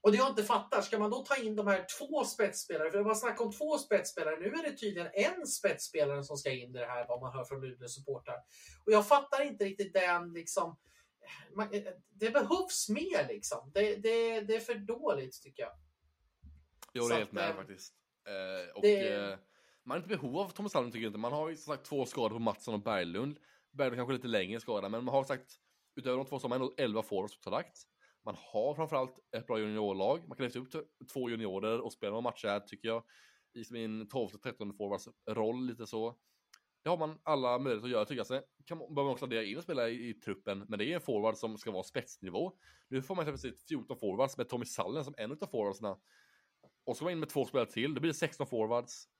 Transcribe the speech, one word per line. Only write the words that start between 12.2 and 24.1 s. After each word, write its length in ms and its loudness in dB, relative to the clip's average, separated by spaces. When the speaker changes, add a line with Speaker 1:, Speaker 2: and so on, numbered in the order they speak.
Speaker 1:
behövs 580 2
mer, 400 2
liksom. 460 -6
Det, 220 4
det, 440 2
det 160 0
är 40 0
för 140 -4
dåligt, 680 -2
tycker 200 -12
jag. 100 -8
Speaker 2:
Jag 140 -2
Speaker 1:
Så 60 2
Speaker 2:
är 60 4
helt 100 0
Speaker 1:
att, 60 -16
Speaker 2:
med, 160 0
Speaker 1:
eh, 60 -4
Speaker 2:
faktiskt. 380 -14
Eh, 480 -6
och, 60 -2
Speaker 1:
det 320 6
Speaker 2:
eh, 240 -4
man 60 -10
har 60 0
inte 200 -6
behov 220 -4
av 100 -2
Thomas 240 -6
Sallinen, 200 0
tycker 100 -4
jag 80 0
inte. 80 -8
Man 140 -2
har 160 -2
ju, 80 -6
som 180 -6
sagt, 120 -10
två 200 0
skador 240 0
på 80 -4
Mattsson 360 0
och 80 0
Berglund. 560 0
Berglund 260 0
kanske 140 -2